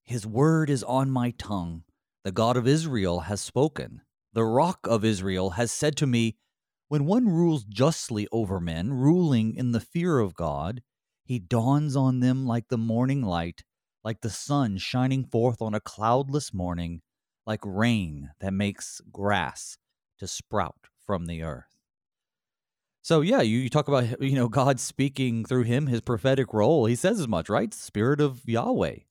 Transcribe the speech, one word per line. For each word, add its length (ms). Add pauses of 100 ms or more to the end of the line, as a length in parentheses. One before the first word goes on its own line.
His 240
word 420
is 160
on 260
my 200
tongue. 540 (380)
The 100
God 240
of 100
Israel 540
has 200
spoken. 640 (300)
The 120
Rock 400
of 200
Israel 460
has 200
said 260
to 120
me, 280 (520)
'When 160
one 240
rules 360
justly 680
over 280
men, 320
ruling 640
in 160
the 100
fear 380
of 160
God, 480 (400)
he 160
dawns 560
on 240
them 260
like 220
the 120
morning 440
light, 400 (400)
like 200
the 80
sun 480
shining 460
forth 380
on 100
a 80
cloudless 720
morning, 500 (440)
like 180
rain 640 (100)
that 120
makes 480 (120)
grass 640 (400)
to 80
sprout 640 (100)
from 280
the 160
earth.'" 360 (1200)
So, 180
yeah, 200
you, 180
you 120
talk 160
about, 340
you 140
know, 140
God 320
speaking 640
through 180
him, 240
his 140
prophetic 520
role. 340
He 100
says 240
as 80
much, 200
right? 240
"Spirit 480
of 280
Yahweh 480 (140)